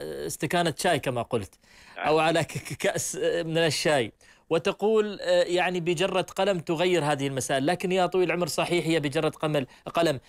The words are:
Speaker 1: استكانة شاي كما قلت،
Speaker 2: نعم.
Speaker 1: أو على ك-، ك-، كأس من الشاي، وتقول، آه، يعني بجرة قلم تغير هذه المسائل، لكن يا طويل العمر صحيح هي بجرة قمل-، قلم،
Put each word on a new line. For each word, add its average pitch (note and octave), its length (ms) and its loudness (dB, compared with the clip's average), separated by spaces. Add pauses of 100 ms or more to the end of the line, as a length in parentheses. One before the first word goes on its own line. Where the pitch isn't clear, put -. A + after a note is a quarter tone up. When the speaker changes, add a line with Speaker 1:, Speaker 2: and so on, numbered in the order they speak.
(260)
Speaker 1:
استكانة E3+ 520 -2
شاي E3+ 200 2
كما B2 240 -2
قلت، G#2+ 360 -6 (380)
Speaker 2:
نعم. - 100 -6
Speaker 1:
أو D#3 120 4
على D#3+ 260 2
ك-، - 20 -2
ك-، - 340 -10
كأس - 360 -2 (300)
من E3 120 -2
الشاي، D3+ 540 2 (380)
وتقول، G3+ 680 0
آه، F3 220 2
يعني F3+ 380 0
بجرة F3+ 460 0 (100)
قلم F#3+ 220 2
تغير E3+ 440 2
هذه C#3+ 240 0
المسائل، C3+ 400 -2
لكن F3+ 260 0
يا F#3 140 2
طويل F3+ 240 2
العمر F3 160 0
صحيح E3 400 -2
هي E3 140 2
بجرة D3+ 280 0
قمل-، D3 380 -2 (280)
قلم، D#3 340 2